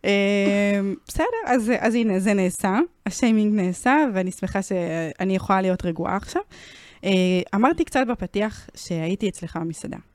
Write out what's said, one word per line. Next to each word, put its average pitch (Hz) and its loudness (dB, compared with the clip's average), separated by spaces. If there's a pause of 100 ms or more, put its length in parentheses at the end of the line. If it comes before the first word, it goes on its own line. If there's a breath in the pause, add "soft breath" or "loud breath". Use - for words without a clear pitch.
אה, 202 2 (280)
בסדר, - -2 (200)
אז, 240 2
אז 233 2
הנה, 220 2
זה 202 2
נעשה, 190 0 (260)
השיימינג 214 2
נעשה, 214 2
ואני 185 -2
שמחה 190 -4
שאני 170 -2
יכולה 190 2
להיות 185 0
רגועה 170 -2
עכשיו. 262 -4 (640 loud breath)
אה, 196 0 (440)
אמרתי 277 2
קצת 262 0
בפתיח 208 -4
שהייתי 175 -4
אצלך - -10
במסעדה 165 -8 (180)